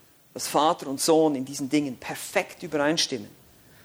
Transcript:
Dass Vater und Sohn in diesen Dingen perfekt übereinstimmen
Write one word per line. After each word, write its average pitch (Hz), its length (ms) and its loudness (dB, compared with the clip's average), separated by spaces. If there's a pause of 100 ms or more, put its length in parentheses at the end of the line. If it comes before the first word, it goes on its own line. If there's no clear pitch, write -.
(340)
Dass - 140 -8
Vater 160 400 2
und 135 140 -4
Sohn 156 340 6
in 131 100 -4
diesen 139 240 -8
Dingen 143 280 0
perfekt - 680 -6
übereinstimmen 147 680 -2 (560)